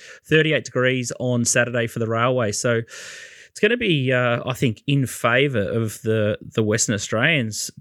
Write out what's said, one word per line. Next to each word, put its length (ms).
Thirty-eight 400
degrees 560
on 240
Saturday 440
for 100
the 100
railway. 440
So 280
it's 100
gonna 160
be, 360
uh, 340
I 80
think, 320
in 180
favour 640
of 320
the, 400
the 220
Western 320
Australians. 760